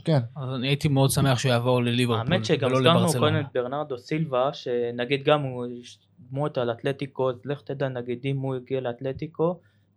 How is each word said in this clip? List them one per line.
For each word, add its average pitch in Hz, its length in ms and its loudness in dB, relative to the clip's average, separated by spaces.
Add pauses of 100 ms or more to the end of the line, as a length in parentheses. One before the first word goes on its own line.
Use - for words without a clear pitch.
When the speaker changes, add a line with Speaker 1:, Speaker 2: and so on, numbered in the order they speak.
Speaker 1:
כן, 165 80 0
כן. 127 280 0
Speaker 2:
אז 131 140 -6
אני 127 140 -4
הייתי 143 200 0
מאוד 135 220 4
שמח 139 280 2
שהוא 131 140 2
יעבור 123 300 4
לליברפול 120 500 2
Speaker 3:
האמת 110 120 0
שגם 135 260 2
Speaker 2:
ולא 131 80 2
Speaker 3:
הזכרנו 131 220 6
Speaker 2:
לברצלונה. 135 320 2
Speaker 3:
קודם 156 140 0
את 131 80 -16
ברנרדו 131 440 -4
סילבה, 139 540 -2
שנגיד 123 720 -4
גם 147 180 4
הוא 123 240 -6
יש 120 320 -14 (320)
דמות 143 280 -4
על 120 120 0
אתלטיקו, 131 600 -4
אז 120 140 -4
לך 135 160 -6
תדע 139 280 -6
נגיד 123 360 -6
אם 139 140 -2
הוא 135 160 -4
הגיע 131 260 -4
לאתלטיקו, 135 800 -4 (360)